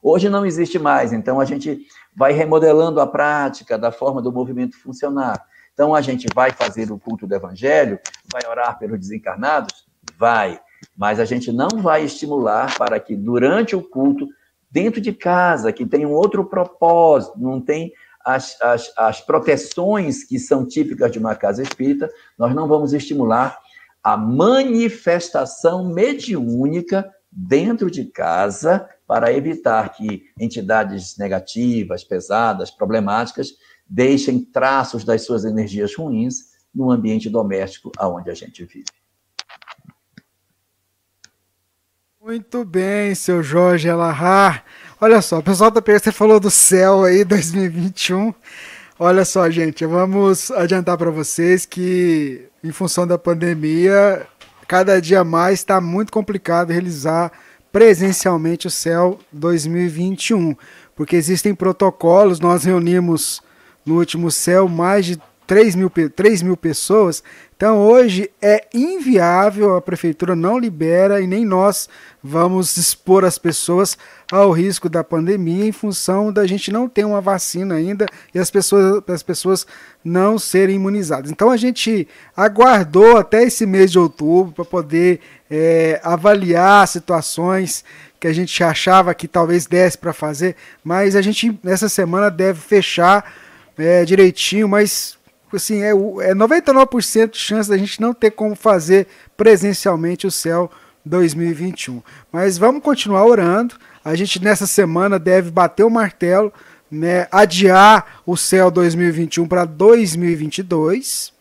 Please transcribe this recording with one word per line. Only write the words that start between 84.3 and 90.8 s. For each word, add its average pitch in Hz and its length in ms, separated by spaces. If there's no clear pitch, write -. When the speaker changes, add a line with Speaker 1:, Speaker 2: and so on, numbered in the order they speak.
Speaker 2:
pra 170 120
poder, 170 540
é, 160 540
avaliar 185 840
situações 175 960
que - 80
a 160 60
gente 175 300
achava 180 500
que 165 140
talvez 170 380
desse 175 320
pra 170 160
fazer, 156 420